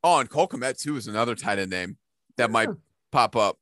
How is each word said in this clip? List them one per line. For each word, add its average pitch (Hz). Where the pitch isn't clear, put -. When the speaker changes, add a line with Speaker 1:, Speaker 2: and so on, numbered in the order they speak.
Speaker 1:
Oh, 170
and 127
Cole 160
Kmet, 131
too, 147
is 113
another 113
tight 104
end 95
name 90
that 117
might 113
Speaker 2:
Yeah. -
Speaker 1:
pop 123
up. 104